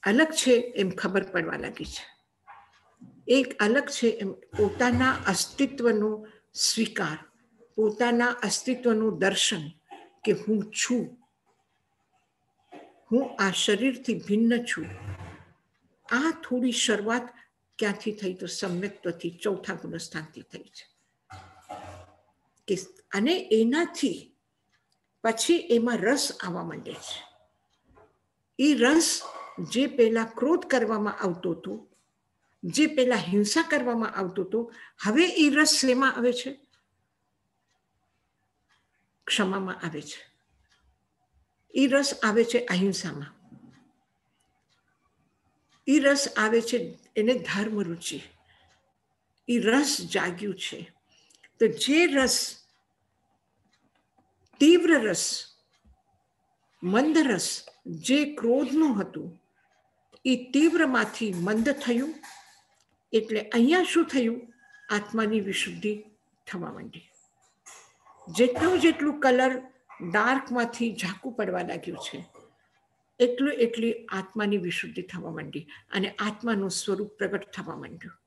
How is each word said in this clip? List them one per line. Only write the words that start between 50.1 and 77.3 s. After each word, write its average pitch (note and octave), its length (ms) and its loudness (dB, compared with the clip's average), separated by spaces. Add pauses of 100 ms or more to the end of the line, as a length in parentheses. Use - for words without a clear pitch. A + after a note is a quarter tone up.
જાગ્યું F3+ 420 -4
છે. - 240 -10 (800)
તો A3+ 100 6
જે C#4 400 2
રસ, C4+ 300 2 (2250)
તીવ્ર E4 320 8 (120)
રસ, G3+ 220 0 (1600)
મંદ C4 340 4
રસ B3+ 300 2 (380)
જે F3 340 0 (160)
ક્રોધનું C4 680 2
હતું, - 280 -8 (960)
એ C4 80 4 (200)
તીવ્રમાંથી C4 800 2
મંદ G#3+ 360 0
થયું. C4+ 440 -2 (1000)
એટલે A3 260 0 (140)
અહીંયા C#4 300 6
શું E4+ 220 2
થયું? A#3 340 0 (500)
આત્માની A3 500 0
વિશુદ્ધિ F#3+ 540 -4 (540)
થવા E3+ 260 -10
માંડી. - 320 -16 (1200)
જેટલું B3 520 2
જેટલું D4 400 2
કલર B3+ 340 4 (580)
ડાર્કમાંથી A#3 840 -2
ઝાંખું G3+ 380 -8
પડવા F3+ 360 -4
લાગ્યું - 360 -10
છે, - 120 -12 (1000)
એટલું B3+ 340 2
એટલી A#3 420 0 (100)
આત્માની G3+ 520 -4
વિશુદ્ધિ F3 440 -6
થવા F3 300 -12
માંડી D#3 340 -12 (240)
અને G3 200 -4
આત્માનું G#3+ 600 -4
સ્વરૂપ G3 480 -4
પ્રગટ G3 340 -6